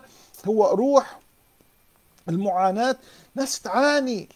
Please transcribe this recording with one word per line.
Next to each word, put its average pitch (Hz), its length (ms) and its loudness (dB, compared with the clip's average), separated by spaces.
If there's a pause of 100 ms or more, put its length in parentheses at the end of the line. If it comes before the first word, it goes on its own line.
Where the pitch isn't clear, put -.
(460)
هو 220 260 2
روح 254 480 2 (1120)
المعاناة. 196 680 0 (400)
ناس 269 260 -6
تعاني، 254 760 -2